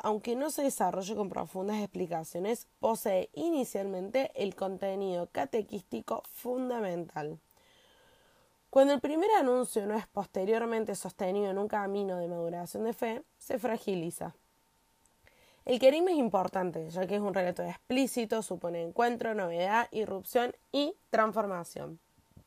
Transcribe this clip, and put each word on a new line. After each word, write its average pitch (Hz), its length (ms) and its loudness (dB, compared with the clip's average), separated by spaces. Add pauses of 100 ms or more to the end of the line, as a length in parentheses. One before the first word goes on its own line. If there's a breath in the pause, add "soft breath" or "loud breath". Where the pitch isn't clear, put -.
aunque 214 340 0
no 277 140 0
se 294 140 -2
desarrolle 190 520 0
con 202 140 -2
profundas 190 480 -4
explicaciones, 185 880 -2 (140)
posee 214 560 2
inicialmente 220 1000 0
el 190 220 -2
contenido 190 760 -2
catequístico 220 920 -4 (100)
fundamental. 185 1040 -4 (1300 soft breath)
Cuando 277 240 8
el 254 40 -2
primer 320 380 2
anuncio 247 480 2
no 208 80 -2
es 214 140 -4
posteriormente 220 880 0
sostenido 190 560 -2
en 196 80 -2
un 202 80 0
camino 196 500 -2
de 175 120 -4
maduración 175 540 -4
de 226 100 -2
fe, 233 280 -4 (160)
se - 220 -4
fragiliza. 175 720 -4 (1300 soft breath)
El 254 120 4
querigma 302 320 8
es 349 80 4
importante, 180 720 0
ya 185 160 -2
que 185 80 -2
es 208 80 0
un 196 140 -2
relato 180 260 0
explícito, 226 800 0
supone 170 400 -4
encuentro, 226 540 0
novedad, 190 560 2
irrupción 214 640 0 (160)
y 294 240 0 (160)
transformación. 196 880 0 (480)